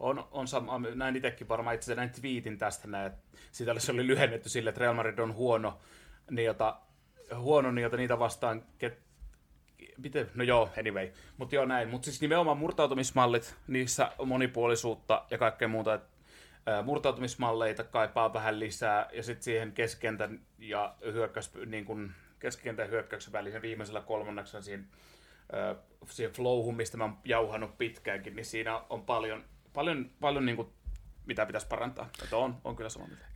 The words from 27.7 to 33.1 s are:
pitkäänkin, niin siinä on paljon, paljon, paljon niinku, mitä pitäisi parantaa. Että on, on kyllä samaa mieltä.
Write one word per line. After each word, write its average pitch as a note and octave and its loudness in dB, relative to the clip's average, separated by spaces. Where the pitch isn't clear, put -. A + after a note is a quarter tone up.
pitkäänkin, G#2 -4
niin A2+ -8
siinä A2+ -2
on G#2+ -6
paljon, A2 0
paljon, D3 -2
paljon C#3+ 2
niinku, A2+ -2
mitä G#2+ 0
pitäisi G#2 -4
parantaa. A#2+ -4
Että - -2
on, B2 0
on A#2+ -6
kyllä A2 -8
samaa - -12
mieltä. - -18